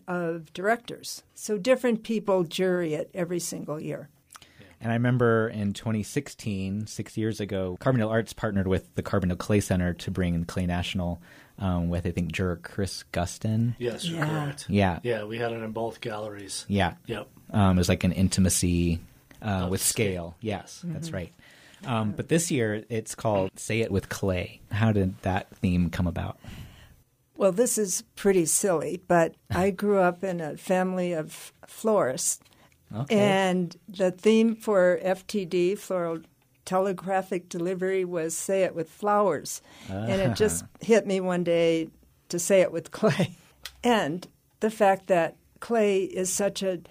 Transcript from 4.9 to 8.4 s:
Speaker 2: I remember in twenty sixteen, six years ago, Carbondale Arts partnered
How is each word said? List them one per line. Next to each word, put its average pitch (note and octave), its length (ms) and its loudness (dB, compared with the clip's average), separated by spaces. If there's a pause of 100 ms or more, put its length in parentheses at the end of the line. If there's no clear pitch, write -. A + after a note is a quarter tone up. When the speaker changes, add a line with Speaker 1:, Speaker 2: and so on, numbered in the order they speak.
Speaker 2:
I - 20 0
remember A#2 540 4
in G2+ 260 -2
twenty A2 300 -2
sixteen, G2+ 840 -6
six - 300 -10
years A2 240 -2
ago, F#2+ 400 -4
Carbondale A#2 300 2
Arts A2+ 220 0
partnered G2 360 0